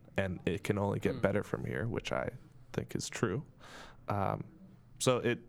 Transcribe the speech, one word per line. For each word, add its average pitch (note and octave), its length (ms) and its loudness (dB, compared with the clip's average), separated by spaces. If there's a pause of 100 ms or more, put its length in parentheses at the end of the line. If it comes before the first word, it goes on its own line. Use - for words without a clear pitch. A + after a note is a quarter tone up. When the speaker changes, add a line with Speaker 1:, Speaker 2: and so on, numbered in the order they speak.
(160)
Speaker 1:
and F#2+ 300 2
it F2+ 180 0
can G2+ 140 2
only G2+ 220 2
get F#2 160 2
Speaker 2:
Hmm. - 60 -6
Speaker 1:
better F#2+ 220 4
from - 220 -4
here, C2+ 220 -2
which - 260 -2
I B1+ 160 0 (420)
think - 240 -2
is - 140 -2
true. A2+ 340 0 (640)
Um, - 380 0 (540)
so B2+ 180 6
it, A#2 320 2